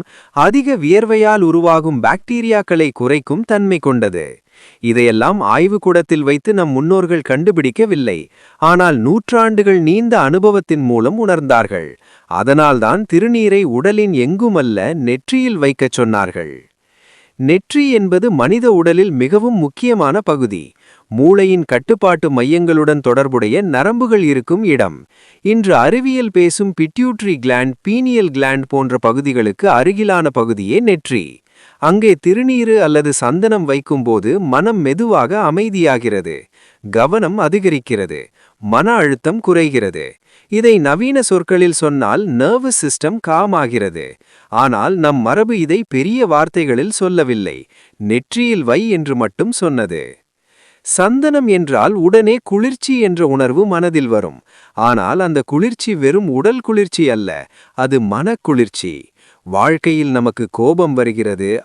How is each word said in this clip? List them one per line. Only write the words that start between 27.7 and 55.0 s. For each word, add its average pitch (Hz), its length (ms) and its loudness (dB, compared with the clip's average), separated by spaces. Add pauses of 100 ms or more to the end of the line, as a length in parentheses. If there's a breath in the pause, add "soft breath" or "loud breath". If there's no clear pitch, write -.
பீனியல் 226 540 0
கிளாண்ட் 135 340 -2
போன்ற 131 300 -2
பகுதிகளுக்கு 123 720 0
அருகிலான 180 600 0
பகுதியே 113 500 -2
நெற்றி. 156 440 -2 (580 soft breath)
அங்கே 202 340 4
திருநீறு 233 640 0
அல்லது 151 340 2
சந்தனம் 185 500 0
வைக்கும்போது 123 640 -2 (140)
மனம் 165 360 0
மெதுவாக 156 520 0 (100)
அமைதியாகிறது, 139 920 -2 (480 soft breath)
கவனம் 156 540 0
அதிகரிக்கிறது, 147 800 -2 (420 soft breath)
மன 113 320 0
அழுத்தம் 160 460 -2
குறைகிறது. 131 640 -2 (460 soft breath)
இதை 226 260 4
நவீன 185 440 0
சொற்களில் 180 540 0
சொன்னால் 139 460 0 (100)
நர்வஸ் 233 480 0
சிஸ்டம் 160 400 -4
காம் 185 340 0
ஆகிறது. 104 520 -4 (460 soft breath)
ஆனால் 123 460 0
நம் 147 220 0
மரபு 196 380 0
இதை 165 300 -2
பெரிய 202 380 -2
வார்த்தைகளில் 151 680 -2
சொல்லவில்லை, 127 640 -2 (420 soft breath)
நெற்றியில் 151 640 -2
வை 120 160 2 (100)
என்று 151 260 -2
மட்டும் 139 380 -4
சொன்னது. 110 480 -4 (840 soft breath)
சந்தனம் 269 640 0
என்றால் 160 500 2
உடனே 208 440 4
குளிர்ச்சி 254 580 -2
என்ற 180 280 0
உணர்வு 135 380 0
மனதில் 170 460 0
வரும். 90 260 -2 (380 soft breath)
ஆனால் 113 440 0